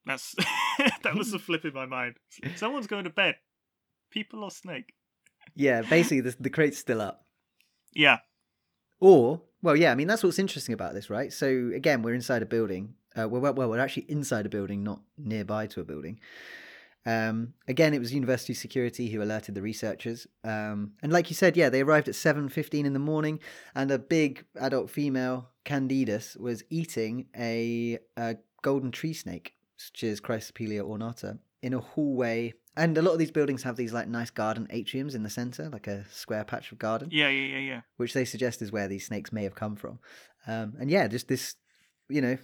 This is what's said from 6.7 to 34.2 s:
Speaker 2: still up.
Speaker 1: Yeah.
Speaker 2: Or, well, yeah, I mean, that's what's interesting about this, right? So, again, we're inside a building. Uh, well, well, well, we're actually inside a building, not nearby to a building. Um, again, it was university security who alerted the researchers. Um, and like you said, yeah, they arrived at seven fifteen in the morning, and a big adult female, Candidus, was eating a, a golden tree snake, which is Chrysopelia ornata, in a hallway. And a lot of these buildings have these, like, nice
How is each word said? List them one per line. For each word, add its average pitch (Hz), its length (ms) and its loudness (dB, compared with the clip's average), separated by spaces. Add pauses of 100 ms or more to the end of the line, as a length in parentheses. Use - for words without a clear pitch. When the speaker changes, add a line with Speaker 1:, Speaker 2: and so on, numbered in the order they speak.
Speaker 2:
still 117 200 -2
up. - 260 -6 (680)
Speaker 1:
Yeah. 143 240 8 (840)
Speaker 2:
Or, 165 420 10 (200)
well, 160 140 6
yeah, 156 160 8
I 117 40 4
mean, 147 120 0
that's 220 160 2
what's 180 160 4
interesting 170 340 -2
about 95 220 -4
this, 101 160 -10
right? 131 200 -4
So, 131 440 0
again, 135 260 4
we're 117 140 0
inside 123 260 0
a 110 60 -4
building. 104 480 -2 (200)
Uh, 110 140 -2
well, 123 120 -2
well, 139 120 2
well, 127 160 0
we're 113 100 0
actually - 300 -4
inside 135 380 -2
a - 20 -8
building, 101 340 -4
not 104 180 -6 (160)
nearby 107 500 -4
to 95 140 -8
a 80 40 -8
building. 78 340 -10 (840)
Um, 113 480 -2 (140)
again, 151 260 4
it 139 60 2
was 120 140 -4
university 127 400 0
security 120 560 -4
who 107 140 -4
alerted 104 320 -4
the 98 60 -6
researchers. 110 640 -6 (160)
Um, 107 580 -4
and 151 120 -2
like 170 160 4
you 160 60 -6
said, 170 200 6
yeah, 160 140 6
they 131 120 4
arrived 151 260 4
at - 80 -2
seven 147 340 2
fifteen 147 360 -2
in 139 80 0
the 135 60 0
morning, 156 400 0 (340)
and 135 160 0
a 139 100 4
big 147 460 2 (140)
adult 131 300 0
female, 127 600 -2 (160)
Candidus, 131 720 0
was 117 320 -6
eating 127 580 -4 (100)
a, 117 600 -2 (180)
a 117 180 -2 (260)
golden 135 300 0
tree 160 220 -4
snake, - 420 -12 (360)
which - 120 -12
is 107 180 -2
Chrysopelia 107 600 -6
ornata, 107 580 -8 (220)
in 127 120 -4
a 127 60 0
hallway. 120 720 0 (240)
And 160 200 4
a 160 40 4
lot 175 120 6
of 165 60 2
these 160 120 2
buildings 139 320 0
have 123 120 -4
these, 117 180 -2
like, 117 140 -4
nice 117 220 -4